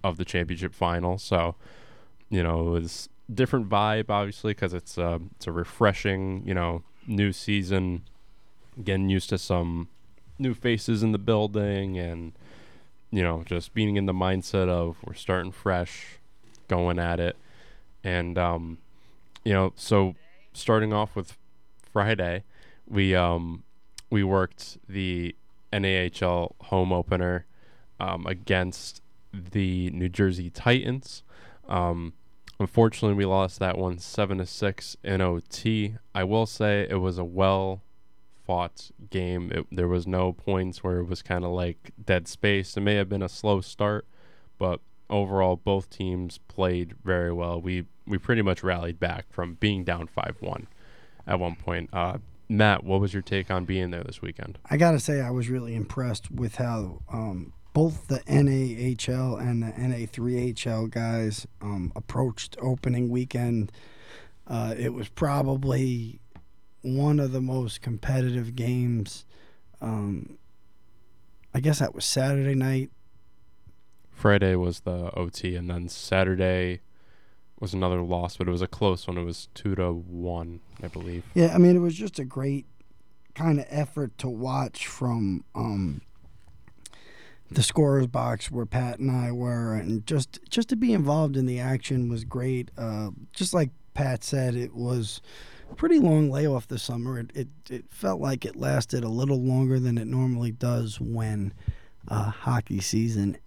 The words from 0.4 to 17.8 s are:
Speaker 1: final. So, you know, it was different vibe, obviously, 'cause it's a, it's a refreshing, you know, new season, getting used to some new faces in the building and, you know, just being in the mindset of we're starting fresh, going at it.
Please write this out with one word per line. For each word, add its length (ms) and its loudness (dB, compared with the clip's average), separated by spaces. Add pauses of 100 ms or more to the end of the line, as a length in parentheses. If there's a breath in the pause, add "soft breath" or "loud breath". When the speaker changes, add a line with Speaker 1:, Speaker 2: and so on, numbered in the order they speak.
Speaker 1:
final. 420 0
So, 380 0 (720 loud breath)
you 140 2
know, 240 2
it 20 2
was 400 -2 (240)
different 340 2
vibe, 420 2
obviously, 440 0
'cause 220 -2
it's 200 -10
a, 240 0 (160)
it's 120 -10
a 40 -6
refreshing, 960 0
you 80 -2
know, 300 0 (240)
new 260 2
season, 680 0 (800)
getting 260 2
used 200 2
to 100 0
some 500 -2 (480)
new 160 0
faces 480 2
in 100 4
the 60 2
building 800 2
and, 360 -6 (760 loud breath)
you 140 2
know, 240 0
just 260 -4
being 240 2
in 80 2
the 80 2
mindset 560 2
of 340 0
we're 120 -12
starting 360 -2
fresh, 680 -4 (480)
going 320 2
at 200 0
it. 160 0 (680 soft breath)